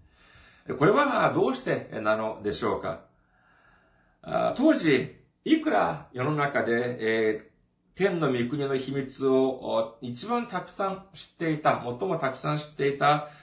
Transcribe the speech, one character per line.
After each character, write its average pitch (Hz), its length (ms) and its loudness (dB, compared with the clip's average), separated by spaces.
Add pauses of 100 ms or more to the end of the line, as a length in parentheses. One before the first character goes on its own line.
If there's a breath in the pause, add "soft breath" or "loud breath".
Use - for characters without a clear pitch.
(760 soft breath)
こ 151 80 4
れ 196 60 6
は 247 420 4
ど 190 140 2
う 262 80 0
し - 80 -10
て - 260 -4 (120)
な 107 140 2
の 110 280 -4
で 101 100 -2
し - 100 -6
ょ 101 140 0
う - 40 -6
か？ - 200 -8 (1200 soft breath)
あ、 - 340 0
当 302 200 6
時、 131 400 2 (280)
い 311 180 4
く 302 100 -2
ら 160 420 0
世 123 100 -6
の 151 120 0
中 139 280 0
で、 117 360 0
え 110 440 0
ー、 - 60 -20 (460)
天 180 240 0
の 156 80 2
御 123 220 0
国 143 100 -4
の 139 180 0
秘 131 140 -4
密 135 360 -4
を、 131 200 4
お、 113 540 -2
一 123 260 -10
番 240 200 -2
た 185 140 -6
く - 80 -14
さ 196 200 -4
ん 185 240 -10
知 - 200 -16
っ - 40 -20
て 160 140 -2
い 151 80 0
た、 123 240 2
最 123 240 -4
も 170 100 0
た 131 140 -2
く - 60 -12
さ 151 160 -4
ん 151 40 -2
知 151 120 -8
っ - 60 -20
て 139 120 0
い 139 120 -2
た 147 300 2 (140 loud breath)